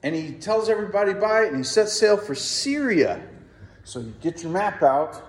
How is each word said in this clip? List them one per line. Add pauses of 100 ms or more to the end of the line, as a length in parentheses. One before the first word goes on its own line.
And
he
tells
everybody
bye,
and
he
sets
sail
for
Syria. (640)
So
you
get
your
map
out. (140)